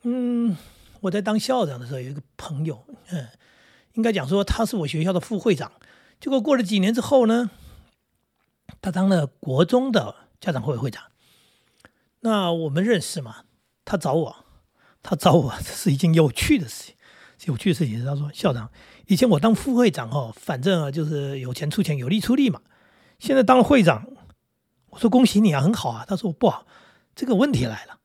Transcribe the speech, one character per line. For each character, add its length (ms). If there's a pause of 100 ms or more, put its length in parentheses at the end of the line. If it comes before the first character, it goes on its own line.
嗯， 540 (460)
我 80
在 100
当 180
校 280
长 120
的 80
时 60
候， 80
有 80
一 60
个 80 (160)
朋 260
友， 180 (280)
嗯， 180 (640)
应 100
该 80
讲 160
说 160
他 220
是 120
我 100
学 180
校 80
的 80
副 180
会 160
长。 160 (480)
结 120
果 100
过 160
了 60
几 160
年 160
之 80
后 240
呢， 240 (1300)
他 100
当 200
了 160
国 360
中 300
的 220 (260)
家 100
长 120
会 120
会 160
长。 140 (1160)
那 300
我 200
们 120
认 160
识 220
嘛， 220 (420)
他 140
找 160
我， 220 (680)
他 120
找 200
我， 240
这 60
是 280
一 60
件 160
有 180
趣 260
的 80
事 280 (420)
情， 160
有 60
趣 160
的 0
事 120
情。 160
他 140
说 160
：“校 220
长， 160 (380)
以 60
前 140
我 100
当 160
副 220
会 140
长 180
哦， 260
反 280
正 220
啊， 60
就 140
是 360
有 120
钱 180
出 120
钱， 160
有 100
力 120
出 140
力 140
嘛。 140 (560)
现 180
在 60
当 160
了 40
会 200
长。” 240 (840)
我 100
说 140
：“恭 140
喜 160
你 100
啊， 80
很 140
好 160
啊。” 180
他 80
说 160
：“不 160
好， 180 (480)
这 120
个 80
问 160
题 140
来 220
了。 180